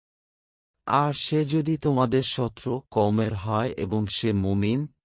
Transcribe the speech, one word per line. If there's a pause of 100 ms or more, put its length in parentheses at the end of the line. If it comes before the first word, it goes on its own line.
(880)
আর
সে
যদি
তোমাদের
শত্রু (180)
কওমের
হয়
এবং
সে
মুমিন, (240)